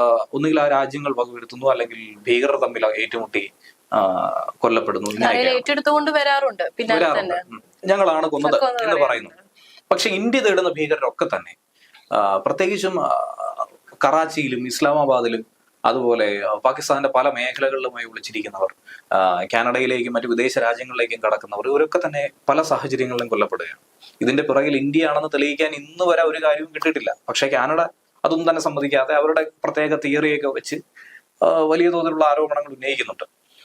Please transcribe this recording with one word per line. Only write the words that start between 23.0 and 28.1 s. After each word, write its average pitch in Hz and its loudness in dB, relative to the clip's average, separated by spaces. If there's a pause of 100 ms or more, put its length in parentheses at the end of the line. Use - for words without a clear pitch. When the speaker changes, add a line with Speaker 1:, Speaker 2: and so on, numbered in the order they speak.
Speaker 1:
കൊല്ലപ്പെടുകയാണ്. 104 -4 (420)
ഇതിന്റെ 135 2
പിറകിൽ 156 2
ഇന്ത്യയാണെന്ന് 147 0
തെളിയിക്കാൻ 147 0
ഇന്ന് 156 -8
വരെ 170 4
ഒരു 160 0
കാര്യവും 156 0
കിട്ടിയിട്ടില്ല. 151 -2 (140)
പക്ഷേ 135 0
കാനഡ 139 2 (440)